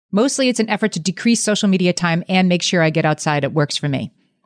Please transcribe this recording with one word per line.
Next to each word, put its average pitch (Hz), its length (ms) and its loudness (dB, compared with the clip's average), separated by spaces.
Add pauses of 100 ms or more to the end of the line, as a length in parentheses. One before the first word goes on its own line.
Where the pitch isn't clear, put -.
(120)
Mostly 254 360 2
it's 233 120 0
an 226 100 -2
effort 214 220 -2
to 170 80 -6
decrease 220 420 0
social 208 260 0
media 180 240 2
time 170 360 -2
and 185 200 2
make 175 140 2
sure 175 200 2
I 160 80 4
get 160 140 0
outside. 151 400 0
It 135 80 -4
works 147 240 -2
for 147 120 -4
me. 123 240 -4 (340)